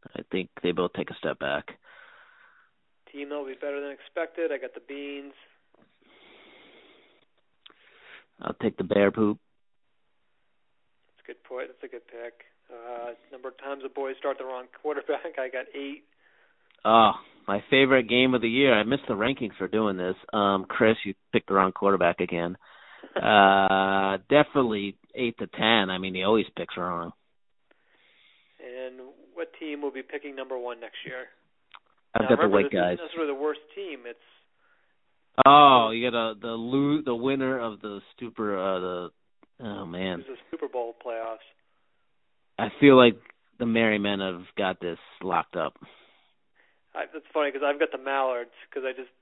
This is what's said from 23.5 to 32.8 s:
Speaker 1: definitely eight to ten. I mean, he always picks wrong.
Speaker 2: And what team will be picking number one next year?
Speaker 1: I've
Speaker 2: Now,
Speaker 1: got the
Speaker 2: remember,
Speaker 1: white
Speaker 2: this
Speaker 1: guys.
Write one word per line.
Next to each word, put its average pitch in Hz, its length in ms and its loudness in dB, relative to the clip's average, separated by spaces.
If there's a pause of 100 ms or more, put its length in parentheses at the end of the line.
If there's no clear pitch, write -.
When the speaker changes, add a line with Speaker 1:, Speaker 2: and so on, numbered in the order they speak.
Speaker 1:
definitely 113 680 2 (200)
eight 120 240 -4
to 101 80 -8
ten. 110 420 2
I 92 80 -4
mean, 92 160 -6
he 92 100 -4
always 107 220 2 (100)
picks - 220 -10
wrong. 87 340 -6 (1500)
Speaker 2:
And 127 400 -14 (320)
what 165 160 -8 (100)
team 147 220 -8
will 143 100 -4
be 131 120 -12
picking 143 320 -12
number 131 220 -10
one 120 220 -8
next 113 260 -16
year? 127 200 -12 (920)
Speaker 1:
I've 110 60 0
Speaker 2:
Now, 107 80 -2
Speaker 1:
got 123 60 6
the - 120 2
Speaker 2:
remember, 98 80 2
Speaker 1:
white 101 160 2
Speaker 2:
this 95 80 0
Speaker 1:
guys. 90 140 2